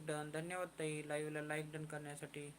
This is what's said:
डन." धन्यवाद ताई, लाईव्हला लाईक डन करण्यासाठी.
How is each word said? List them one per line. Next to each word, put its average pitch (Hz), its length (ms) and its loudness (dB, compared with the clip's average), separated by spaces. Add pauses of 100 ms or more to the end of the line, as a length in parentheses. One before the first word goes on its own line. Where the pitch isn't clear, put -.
डन." 151 240 2
धन्यवाद 175 360 0 (120)
ताई, 151 280 2
लाईव्हला 151 340 2
लाईक 151 320 2
डन 156 120 0
करण्यासाठी. 147 720 -4